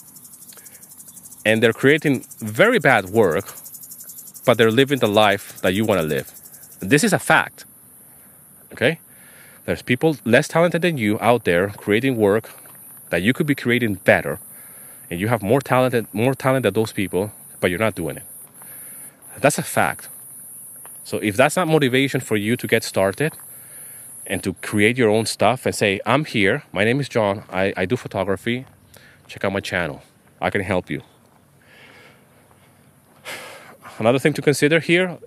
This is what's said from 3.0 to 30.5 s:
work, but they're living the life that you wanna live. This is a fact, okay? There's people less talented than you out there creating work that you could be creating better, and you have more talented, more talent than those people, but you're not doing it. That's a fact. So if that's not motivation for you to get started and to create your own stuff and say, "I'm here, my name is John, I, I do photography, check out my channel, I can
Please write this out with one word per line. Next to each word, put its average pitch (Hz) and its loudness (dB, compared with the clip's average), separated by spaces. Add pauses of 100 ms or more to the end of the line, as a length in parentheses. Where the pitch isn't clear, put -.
work, 98 2 (1000)
but 120 4
they're 113 4
living 131 2
the 117 2
life 101 2
that 95 0
you 107 0
wanna 95 2
live. 73 -4 (520)
This 135 2
is 190 0
a 139 0
fact, - 0 (1120)
okay? 151 -2 (680)
There's 90 -4
people 131 0
less 117 4
talented 170 0
than 170 0
you 107 0
out 113 2
there 92 2
creating 117 0
work 107 2 (600)
that 87 0
you 104 2
could 156 -2
be 143 0
creating 120 0
better, 78 2 (720)
and 87 -6
you 104 -2
have 117 -2
more 113 0
talented, 123 0
more 120 0
talent 131 0
than 98 0
those 110 -2
people, 95 -4 (300)
but 98 0
you're 87 -2
not 110 -2
doing 80 -8
it. - -18 (1160)
That's 139 2
a 156 -6
fact. - -2 (960)
So 113 -8
if 101 -2
that's 139 4
not 180 0
motivation 139 2
for 117 -4
you 107 0
to 110 -8
get 113 2
started 98 -2 (920)
and 95 -6
to 95 -4
create 107 0
your 117 4
own 107 2
stuff 113 -2
and 98 -2
say, 101 0
"I'm 135 0
here, 113 0 (100)
my 92 -2
name 120 0
is 135 -6
John, 104 -2
I, 95 -2
I 95 -2
do 95 -2
photography, 110 -6 (600)
check - -10
out 98 -2
my 98 -4
channel, 87 -6 (400)
I 90 -2
can 101 -2